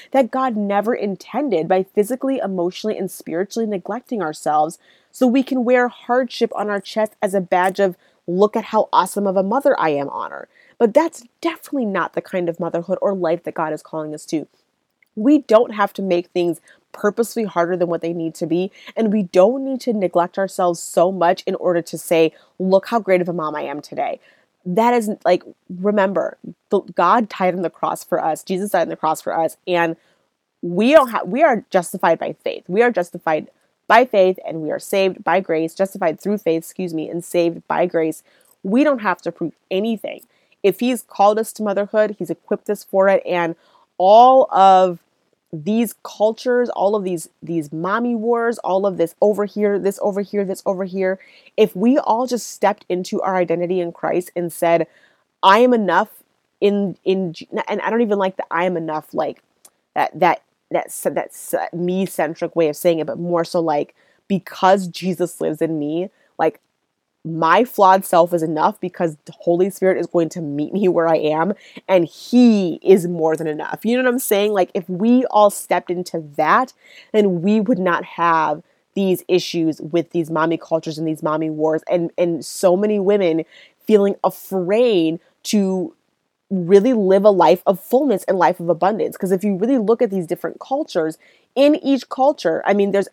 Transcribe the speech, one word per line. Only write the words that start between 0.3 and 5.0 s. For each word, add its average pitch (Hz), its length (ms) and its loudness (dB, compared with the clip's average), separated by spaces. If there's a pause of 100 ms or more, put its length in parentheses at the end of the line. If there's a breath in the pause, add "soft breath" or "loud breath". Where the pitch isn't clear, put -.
God 262 260 -2
never 202 380 -2
intended 202 760 -4
by 190 140 2
physically, 254 560 -2
emotionally, 185 580 -4
and 185 140 -6
spiritually 202 580 -6
neglecting 208 540 -6
ourselves 151 560 -2 (360 soft breath)